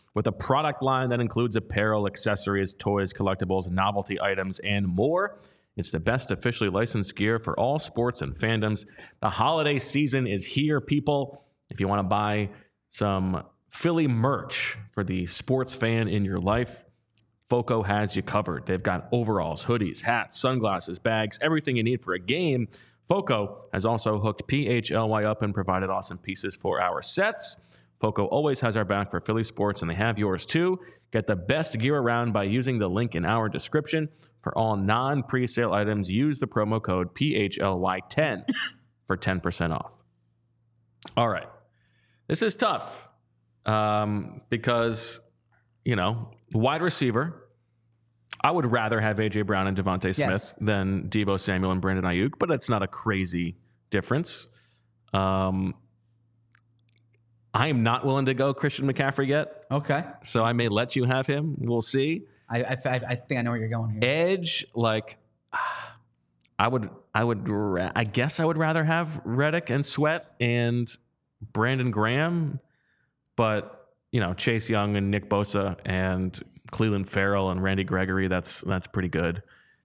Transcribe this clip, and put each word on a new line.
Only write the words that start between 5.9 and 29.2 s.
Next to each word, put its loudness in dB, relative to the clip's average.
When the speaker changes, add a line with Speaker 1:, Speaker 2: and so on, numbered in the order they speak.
Speaker 1:
the -2
best 0
officially 0
licensed -2
gear 0
for -4
all 0
sports -2
and -6
fandoms. 0
The 2
holiday 2
season 0
is -2
here, 0
people. -2
If -14
you 0
wanna 2
buy 0
some 0
Philly 2
merch 0
for -2
the -2
sports -2
fan 0
in 2
your -2
life, -2
Foco 2
has 0
you 0
covered. -2
They've -2
got 0
overalls, 0
hoodies, 0
hats, 0
sunglasses, 0
bags, 0
everything 0
you 2
need 0
for -4
a -4
game. 0
Foco 0
has 0
also 2
hooked -2
P 0
H 0
L 0
Y 2
up 0
and -2
provided 0
awesome -4
pieces -8
for -2
our 0
sets. -2
Foco 0
always 0
has 0
our 0
back 0
for -2